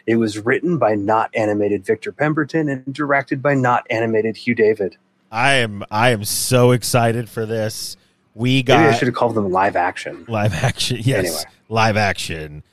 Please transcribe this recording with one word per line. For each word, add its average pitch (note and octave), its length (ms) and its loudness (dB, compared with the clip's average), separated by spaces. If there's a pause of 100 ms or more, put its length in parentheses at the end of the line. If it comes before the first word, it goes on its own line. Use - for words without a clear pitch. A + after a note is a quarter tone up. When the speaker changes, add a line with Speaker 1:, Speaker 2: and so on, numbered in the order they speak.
Speaker 1:
It A2+ 100 2
was G#2+ 220 0
written B2 380 0
by A2 180 2
not G#2+ 380 0
animated G#2 520 0
Victor F2+ 260 -4
Pemberton D3+ 580 -2
and C3+ 240 -8
directed C#3 480 -2
by C#3+ 140 2
not B2 340 0
animated A2+ 480 0
Hugh A#2+ 180 -4
David. G#2+ 420 0 (340)
Speaker 2:
I B2 240 2
am, G#2+ 340 -2
I A#2 220 4
am G#2+ 120 0
so B2 480 2
excited A#2 580 0
for A2 160 -6
this. A2 520 -6 (360)
We B2+ 240 2
Speaker 1:
Maybe B2+ 160 4
I A2+ 180 6
Speaker 2:
got A#2 80 2
Speaker 1:
should C3 80 0
have A#2+ 80 -2
called A#2 200 0
them G2+ 160 0
live F#2+ 240 0
action. F2+ 520 -6
Speaker 2:
Live G#2+ 260 0
action, A2 480 -2
yes. A2 240 0
Speaker 1:
Anyway. D#2+ 180 -4 (260)
Speaker 2:
Live A2 280 2
action. D#2+ 760 -4